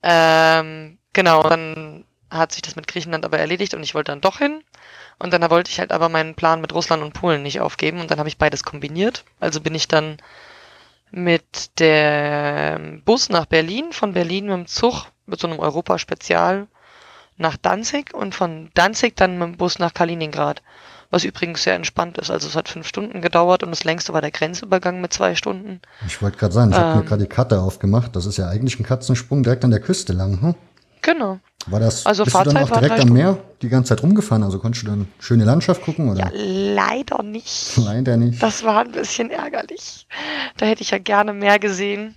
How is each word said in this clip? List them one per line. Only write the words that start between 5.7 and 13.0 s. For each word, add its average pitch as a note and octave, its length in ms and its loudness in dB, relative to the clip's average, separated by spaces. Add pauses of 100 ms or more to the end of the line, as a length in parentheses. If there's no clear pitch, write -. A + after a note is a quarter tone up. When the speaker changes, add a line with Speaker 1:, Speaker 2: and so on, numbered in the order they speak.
Speaker 1:
ich - 80 -6
halt - 140 -2
aber E3 160 2
meinen D#3+ 260 -2
Plan E3 260 0
mit D#3+ 120 -10
Russland D#3+ 300 -2
und D3+ 100 -10
Polen D#3 320 -2
nicht C#3+ 160 -6
aufgeben E3 400 -4
und D#3+ 100 -8
dann D3 80 -2
hab D3+ 80 -4
ich D3+ 120 -10
beides D3 260 0
kombiniert. D#3 600 -4 (140)
Also D3+ 220 -4
bin D#3 140 -6
ich D#3 120 -4
dann D#3 300 0 (920)
mit - 680 -2
dem D3 1300 0